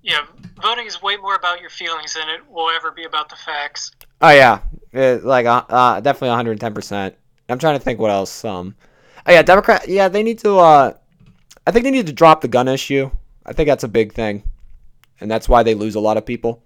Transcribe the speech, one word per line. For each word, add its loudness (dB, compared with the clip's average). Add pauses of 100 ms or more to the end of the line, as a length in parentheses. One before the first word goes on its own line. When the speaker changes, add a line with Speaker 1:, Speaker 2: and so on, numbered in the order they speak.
Speaker 1:
yeah, -4 (360)
voting -4
is -16
way -4
more -6
about -4
your -20
feelings -10
than -8
it -10
will -4
ever -6
be -18
about -8
the -20
facts. -12 (280)
Speaker 2:
Oh, 6
yeah. 6 (320)
It, 0
like, 0
uh, 2
uh, 2
definitely -2
a 0
hundred -4
ten -8
percent. -10 (320)
I'm -6
trying 0
to -8
think -6
what -2
else. -4
Um, -10 (500)
oh, 4
yeah, 8
Democrat, 2
yeah, 0
they -2
need -4
to, 2
uh, 6 (720)
I 0
think 2
they 0
need -2
to -8
drop 6
the -6
gun 0
issue. -4 (360)
I -14
think 0
that's 0
a -8
big 0
thing, -6 (760)
and -8
that's -4
why 4
they 2
lose -6
a -4
lot 0
of -6
people. -8